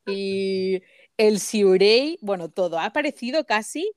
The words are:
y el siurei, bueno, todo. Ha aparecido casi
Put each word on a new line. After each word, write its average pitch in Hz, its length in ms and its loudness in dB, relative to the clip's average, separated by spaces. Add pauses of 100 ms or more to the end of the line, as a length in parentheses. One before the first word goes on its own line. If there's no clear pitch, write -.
y 190 760 -4 (360)
el 214 220 4
siurei, 208 800 4
bueno, 185 280 -6
todo. 165 300 -4
Ha 165 60 -4
aparecido 277 600 -4
casi 294 520 -4